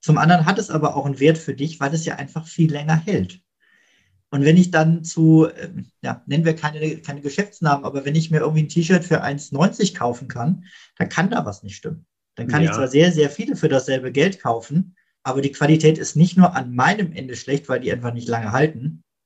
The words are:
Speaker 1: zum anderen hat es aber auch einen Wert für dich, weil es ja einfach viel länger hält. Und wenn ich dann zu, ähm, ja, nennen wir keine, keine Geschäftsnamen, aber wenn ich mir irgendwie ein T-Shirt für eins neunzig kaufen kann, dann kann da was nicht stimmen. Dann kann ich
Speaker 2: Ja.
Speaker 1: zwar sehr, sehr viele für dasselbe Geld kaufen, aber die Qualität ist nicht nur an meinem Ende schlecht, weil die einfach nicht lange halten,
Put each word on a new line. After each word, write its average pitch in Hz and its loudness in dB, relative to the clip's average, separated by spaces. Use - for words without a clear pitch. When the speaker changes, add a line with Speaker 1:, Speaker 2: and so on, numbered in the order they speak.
Speaker 1:
zum 156 2
anderen 160 4
hat 190 0
es - -8
aber 151 -2
auch 139 -4
einen 135 -6
Wert 160 4
für 131 -10
dich, 139 -8
weil 143 -4
es 160 -6
ja 160 -6
einfach 143 -12
viel 156 0
länger 147 -2
hält. 165 -4
Und 139 -2
wenn 160 6
ich 180 4
dann 160 2
zu, 160 4
ähm, - -14
ja, 127 -8
nennen 151 0
wir 160 2
keine, 151 -6
keine 143 -12
Geschäftsnamen, 143 -2
aber 139 -8
wenn 143 -2
ich 160 0
mir 156 2
irgendwie 156 0
ein 147 -4
T-Shirt 170 2
für 151 0
eins 139 -8
neunzig 180 0
kaufen 127 -6
kann, 123 -4
dann - -2
kann 185 -2
da 160 -2
was 101 -10
nicht 98 -14
stimmen. - -12
Dann 120 -8
kann 143 0
ich 165 4
Speaker 2:
Ja. - -2
Speaker 1:
zwar 110 -2
sehr, 151 6
sehr 151 2
viele - -6
für 160 -2
dasselbe 131 -2
Geld 165 0
kaufen, 131 -4
aber 135 -4
die 139 -2
Qualität 156 4
ist - -10
nicht 175 4
nur 175 6
an 123 -6
meinem 165 0
Ende 127 -12
schlecht, 135 -6
weil 127 -2
die 127 -6
einfach 120 -6
nicht 120 -10
lange 113 -4
halten, 143 -2